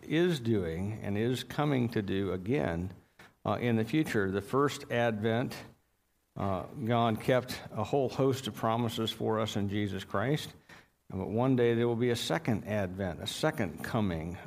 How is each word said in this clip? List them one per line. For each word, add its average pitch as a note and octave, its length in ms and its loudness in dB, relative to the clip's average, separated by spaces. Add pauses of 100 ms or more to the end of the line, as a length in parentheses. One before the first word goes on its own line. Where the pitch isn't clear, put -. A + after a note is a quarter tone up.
is E3 340 2
doing G2+ 600 0
and G2+ 140 -2
is A#2 260 0
coming C#3 480 0
to A2 120 0
do G2 300 0
again, F#2 600 -2 (540)
uh, G#2 140 2
in A#2 160 4
the A2 80 2
future. A#2 460 2
The G2 120 0
first - 480 0
Advent, A#2 640 2 (840)
uh, F#2+ 260 -2 (220)
God A#2 360 4
kept B2 380 0 (180)
a A2 60 -2
whole C3 260 0
host C3 380 0
of A2 80 -6
promises A2+ 560 0
for A2 300 0
us A2 160 -2
in G2+ 120 0
Jesus G2 360 -2
Christ. B2+ 440 -2 (640)
But F#2+ 160 -4
one B2 280 4
day A#2+ 180 6
there A#2+ 140 2
will A#2 80 2
be A#2+ 140 2
a A#2 60 2
second E3 520 -2
Advent, F#2 520 -2
a F#2 60 -8
second A#2 560 -2
coming F2 640 -2